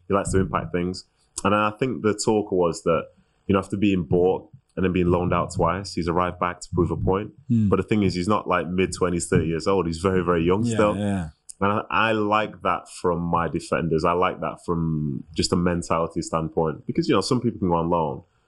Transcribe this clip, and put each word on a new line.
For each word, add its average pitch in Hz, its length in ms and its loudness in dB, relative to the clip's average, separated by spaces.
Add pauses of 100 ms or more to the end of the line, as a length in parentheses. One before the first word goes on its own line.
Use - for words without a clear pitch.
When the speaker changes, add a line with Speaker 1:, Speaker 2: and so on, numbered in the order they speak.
Speaker 1:
He 98 60 0
likes 95 180 0
to 95 80 4
impact 87 320 -2
things. 90 320 -4 (380)
And 98 120 2
I 107 160 2
think 120 320 -4
the 107 100 2
talk 104 400 0
was 87 300 0
that, 82 240 0 (400)
you 98 80 4
know, 98 60 4
after 98 180 -4
being 95 240 2
bought 87 440 2 (300)
and 92 80 0
then 90 80 2
being 90 140 2
loaned 87 260 2
out 85 220 -2
twice, 87 400 -2
he's 85 140 -4
a 85 40 0
right 87 260 0
back 87 220 -4
to - 140 -16
prove 87 160 2
a 98 80 -2
point. 95 320 -2 (200)
Speaker 2:
Mm. 110 200 4
Speaker 1:
But 98 60 4
the 95 60 0
thing 107 200 2
is, 92 100 2
he's 87 160 -2
not, 107 180 0
like, 87 220 0
mid-twenties, 87 580 0
thirty 82 200 2
years 80 200 -4
old. 95 200 2
He's 82 140 -4
very, 92 220 2
very 85 220 2
young 95 200 2
Speaker 2:
Yeah, 117 100 0
Speaker 1:
still. 104 240 2
Speaker 2:
yeah. 98 300 -2 (320)
Speaker 1:
And 101 120 2
I, 110 180 -2
I 110 220 2
like 104 500 0
that 92 260 -2
from 87 320 -2
my 85 280 0
defenders. 80 560 -2
I 87 80 2
like 90 300 0
that - 220 -8
from 78 600 -2 (100)
just - 180 -2
a 92 40 4
mentality 85 640 0
standpoint. 80 640 -2
Because, 165 220 -2
you 135 80 4
know, 98 40 4
some 123 200 0
people 104 180 -2
can 92 120 0
go 85 40 2
on 82 160 0
loan 80 320 -2 (260)